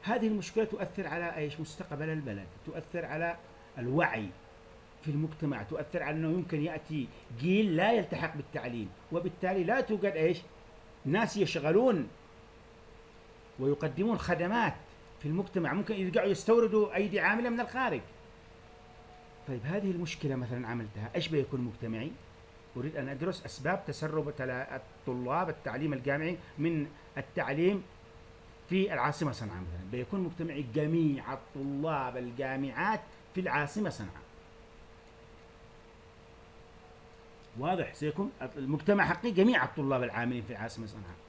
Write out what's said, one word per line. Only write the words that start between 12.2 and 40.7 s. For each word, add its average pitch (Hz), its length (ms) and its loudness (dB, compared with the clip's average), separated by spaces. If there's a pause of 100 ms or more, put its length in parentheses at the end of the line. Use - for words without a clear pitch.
ويقدمون 147 600 2
خدمات 175 560 2 (480)
في 147 60 -4
المجتمع، 170 460 0
ممكن 208 200 0
يرجعوا 190 340 2
يستوردوا 214 680 4
أيدي 202 260 2
عاملة 226 300 2
من 233 100 0
الخارج. 233 400 0 (1500)
طيب 127 160 -4
هذه 196 260 0
المشكلة 160 460 -2
مثلًا 123 320 -4
عملتها، 107 460 -6
إيش 160 140 -2
بيكون 139 320 0
مجتمعي؟ 113 500 -4 (680)
أريد 139 200 -4
أن 135 120 -4
أدرس 147 360 -4
أسباب 160 420 -4
تسرب 156 500 -2
تلا-، 131 400 -4
الطلاب 131 720 -2
التعليم 143 440 -2
الجامعي 143 440 0 (220)
من 156 280 2 (320)
التعليم 170 640 2 (840)
في 185 260 2
العاصمة 139 380 0
صنعاء 95 280 -6
مثلًا، 90 320 -8
بيكون 127 280 -2
مجتمعي 165 440 -4 (100)
جميع 151 580 2
الطلاب 139 840 -2
الجامعات 135 840 -2 (340)
في 185 60 0
العاصمة 147 500 0
صنعاء. - 320 -10 (3250)
واضح؟ 165 360 0
سيكون 151 380 -2 (240)
المجتمع 151 480 4
حقي - 260 0
جميع 190 340 6
الطلاب 135 380 2
العاملين 120 400 0
في 120 80 -10
العاصمة 113 360 -8